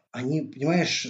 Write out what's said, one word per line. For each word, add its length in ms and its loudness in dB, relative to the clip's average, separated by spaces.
они, 300 -2
понимаешь, 680 0